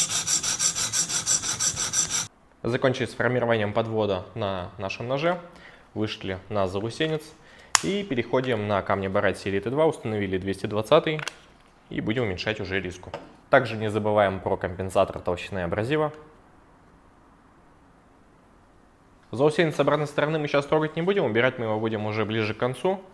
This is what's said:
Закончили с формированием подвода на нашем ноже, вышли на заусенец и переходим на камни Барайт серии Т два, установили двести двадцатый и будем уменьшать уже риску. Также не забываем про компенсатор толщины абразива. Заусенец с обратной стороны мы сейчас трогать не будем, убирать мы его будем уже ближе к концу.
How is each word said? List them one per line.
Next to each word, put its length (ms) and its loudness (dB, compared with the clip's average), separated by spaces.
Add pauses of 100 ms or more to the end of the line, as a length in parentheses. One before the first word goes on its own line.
(2500)
Закончили 440 2
с 80 -6
формированием 580 2
подвода 540 0 (100)
на 420 -4
нашем 300 -6
ноже, 320 0 (540)
вышли 460 -4 (100)
на 180 0
заусенец 560 -2 (600)
и 200 -2
переходим 640 -2
на 140 0
камни 260 -2
Барайт 300 0
серии 240 -2
Т 80 -6
два, 160 0
установили 520 -2
двести 280 -4
двадцатый 560 2 (680)
и 120 -6
будем 200 0
уменьшать 380 -2
уже 200 -2
риску. 320 -8 (380)
Также 260 4
не 140 -2
забываем 520 4
про 160 0
компенсатор 600 0
толщины 440 -4
абразива. 500 0 (3250)
Заусенец 440 4
с 40 4
обратной 260 4
стороны 320 0
мы 100 -2
сейчас 200 2
трогать 280 2
не 60 -2
будем, 240 2
убирать 320 4
мы 80 -4
его 140 0
будем 260 0
уже 200 0
ближе 280 0
к 60 -14
концу. 420 0 (120)